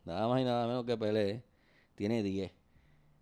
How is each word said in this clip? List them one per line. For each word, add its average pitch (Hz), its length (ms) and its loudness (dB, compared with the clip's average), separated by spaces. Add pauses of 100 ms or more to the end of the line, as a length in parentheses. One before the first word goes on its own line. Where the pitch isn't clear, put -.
nada 95 240 -2
más 127 120 2
y 131 40 2
nada 120 220 2
menos 123 180 -2
que 120 120 0
Pelé, 107 460 0 (520)
tiene 110 280 0
diez. 98 300 -2 (680)